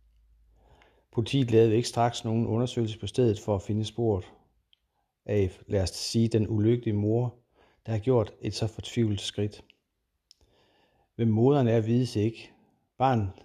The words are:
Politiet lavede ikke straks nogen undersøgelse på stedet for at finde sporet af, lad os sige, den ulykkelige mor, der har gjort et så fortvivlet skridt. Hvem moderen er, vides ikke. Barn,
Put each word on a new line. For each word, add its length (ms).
Politiet 400
lavede 240
ikke 120
straks 380
nogen 220
undersøgelse 520
på 80
stedet 320
for 160
at 60
finde 240
sporet 400
af, 420
lad 140
os 80
sige, 380
den 220
ulykkelige 460
mor, 400
der 60
har 80
gjort 420
et 120
så 140
fortvivlet 540
skridt. 420
Hvem 120
moderen 400
er, 120
vides 360
ikke. 360
Barn, 300